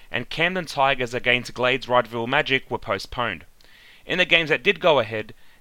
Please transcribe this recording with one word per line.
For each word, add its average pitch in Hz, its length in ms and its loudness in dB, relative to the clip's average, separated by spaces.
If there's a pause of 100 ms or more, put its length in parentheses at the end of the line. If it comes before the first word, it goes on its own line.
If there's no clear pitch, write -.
and 120 200 -6
Camden 175 360 -2
Tigers 135 480 0
against 123 400 0
Glades 127 340 0
Wrightville 120 420 0
Magic 135 420 0
were 117 60 -4
postponed. 101 680 -6 (640)
In 170 140 -2
the 180 60 4
games 160 260 4
that 123 120 2
did 190 160 0
go 151 200 4
ahead, 110 340 -4 (280)